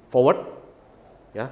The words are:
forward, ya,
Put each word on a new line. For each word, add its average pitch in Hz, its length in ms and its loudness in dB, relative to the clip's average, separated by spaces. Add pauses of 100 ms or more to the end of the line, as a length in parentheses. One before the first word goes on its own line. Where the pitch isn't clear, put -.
(140)
forward, 131 320 2 (880)
ya, 117 180 -10